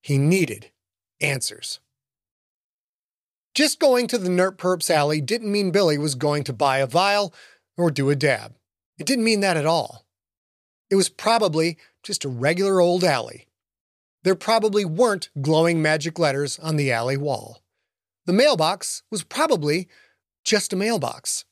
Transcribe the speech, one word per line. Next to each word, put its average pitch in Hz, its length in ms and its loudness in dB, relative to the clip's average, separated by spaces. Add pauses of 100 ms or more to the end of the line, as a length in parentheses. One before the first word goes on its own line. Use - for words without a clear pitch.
He 143 160 0
needed 151 520 0 (500)
answers. - 600 -6 (1700)
Just - 260 0
going 247 260 4
to 247 120 -2
the 185 100 -2
Nerp 185 280 0
Perp's 180 320 -2
alley 151 320 2
didn't 214 300 -4
mean 202 220 0
Billy 165 260 2
was 147 160 -2
going 147 300 -2
to 139 80 -8
buy 135 260 0
a 135 80 0
vial 196 480 0 (420)
or 170 140 2
do 139 180 0
a 147 60 2
dab. 127 400 -2 (440)
It - 80 -10
didn't 240 180 0
mean 220 160 2
that 190 160 2
at 147 100 -2
all. 160 400 -2 (840)
It 196 60 2
was 190 120 2
probably 170 680 0 (240)
just - 220 -8
a 143 40 -6
regular 175 520 0
old 175 220 4
alley. 135 460 -2 (760)
There 185 140 2
probably 208 480 0
weren't 190 460 0 (100)
glowing 160 420 2
magic 156 360 -2
letters 143 400 -2
on 156 180 -4
the 139 160 0
alley 120 240 -2
wall. 139 460 -6 (640)
The 175 60 0
mailbox 208 800 2
was 202 140 -8
probably 180 640 -2 (560)
just - 280 0
a 190 40 -4
mailbox. 190 760 -4